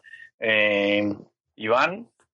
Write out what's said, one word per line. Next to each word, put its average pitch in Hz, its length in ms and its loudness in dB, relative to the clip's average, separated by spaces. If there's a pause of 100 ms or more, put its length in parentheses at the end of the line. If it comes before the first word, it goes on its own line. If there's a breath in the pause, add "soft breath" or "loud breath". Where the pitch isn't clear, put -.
(400 loud breath)
eh, 104 680 2 (480)
Iván, 147 520 0 (260)